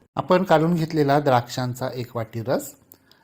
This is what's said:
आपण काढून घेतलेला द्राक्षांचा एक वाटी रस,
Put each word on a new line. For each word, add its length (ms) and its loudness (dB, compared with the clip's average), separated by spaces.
आपण 280 2
काढून 320 4
घेतलेला 440 2
द्राक्षांचा 760 0
एक 220 -10
वाटी 320 -6
रस, 240 -2